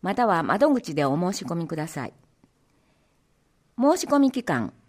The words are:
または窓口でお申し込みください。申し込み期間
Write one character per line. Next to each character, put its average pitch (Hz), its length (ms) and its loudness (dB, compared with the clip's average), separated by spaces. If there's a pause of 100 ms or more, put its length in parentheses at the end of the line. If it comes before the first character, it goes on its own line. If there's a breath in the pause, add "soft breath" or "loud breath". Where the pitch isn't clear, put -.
ま 190 100 -4
た 247 140 2
は 170 160 2
窓 202 280 4
口 240 220 -2
で 147 100 0
お 139 160 2
申 185 160 -2
し - 100 -10
込 170 100 -6
み 170 120 -6
く 165 80 -8
だ 156 120 -6
さ 139 180 -10
い。 - 80 -14 (1700)
申 285 160 4
し 349 120 -6
込 285 100 2
み 269 140 4
期 247 120 -6
間 123 300 -4 (160)